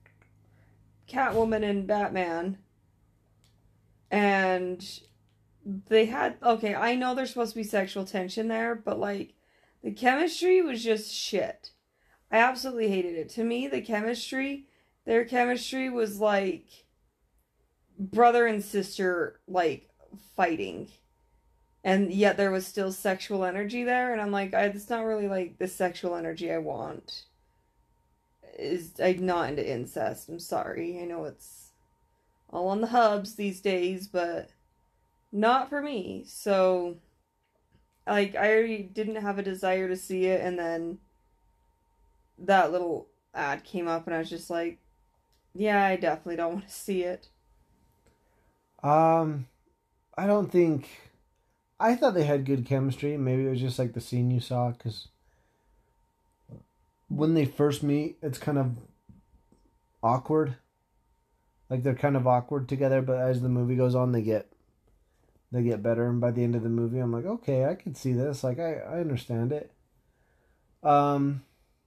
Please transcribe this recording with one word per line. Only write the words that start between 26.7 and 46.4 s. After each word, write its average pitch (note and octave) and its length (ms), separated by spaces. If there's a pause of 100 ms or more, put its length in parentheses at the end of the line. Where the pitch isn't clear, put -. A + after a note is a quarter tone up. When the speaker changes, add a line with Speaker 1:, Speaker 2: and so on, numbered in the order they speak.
Speaker 1:
Is, E3+ 340 (100)
I'm F#3 240
not E3+ 240
into C#3+ 180
incest. B2 600
I'm E3 100
sorry. E3+ 600
I F3 40
know E3+ 200
it's - 480 (800)
all F3+ 180
on G3+ 120
the A3+ 80
hubs G#3+ 460
these G3+ 260
days, F#3 460
but E3+ 440 (840)
not A#3+ 360
for C#4+ 140
me. A#3 440
So, F#3 720 (1080)
like, G3+ 300
I G#3+ 160
already A3 320
didn't G#3+ 320
have G3+ 220
a G3+ 40
desire F#3+ 460
to F#3 80
see F#3 300
it, F#3 140
and F3+ 180
then E3+ 400 (1400)
that F3+ 340
little F3 360 (260)
ad C#3+ 300
came F3 240
up, E3 180
and E3 80
I D#3+ 60
was D#3 100
just E3 200
like, E3+ 280 (760)
"Yeah, G3+ 300
I F#3+ 120
definitely E3+ 400
don't E3+ 180